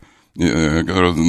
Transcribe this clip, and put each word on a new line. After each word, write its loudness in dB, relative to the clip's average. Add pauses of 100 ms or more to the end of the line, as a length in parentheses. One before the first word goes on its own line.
(380)
э, 0
который 0 (160)